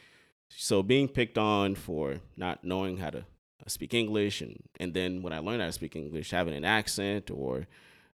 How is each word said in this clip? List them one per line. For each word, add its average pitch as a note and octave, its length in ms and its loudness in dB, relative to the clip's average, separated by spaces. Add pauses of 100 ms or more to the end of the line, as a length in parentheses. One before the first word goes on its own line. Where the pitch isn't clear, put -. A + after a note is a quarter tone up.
(500)
So - 320 2
being C3 240 6
picked B2 320 0
on G2+ 380 4
for D2+ 400 -2 (200)
not F2+ 280 -4
knowing F#2 320 0
how F2 140 -4
to - 140 -10 (360)
uh, - 80 -16
speak - 260 -6
English. G#2+ 460 2
And, A1 160 -8 (220)
and F2 160 -4
then F#2 280 0
when E2+ 100 -4
I D#2+ 60 -4
learned G#2+ 220 -2
how F2+ 60 0
to E2 60 -2
speak - 240 -8
English, D#2 340 -6
having F2 240 2
an C#2+ 100 -4
accent G2+ 680 0
or, C2 360 -2 (500)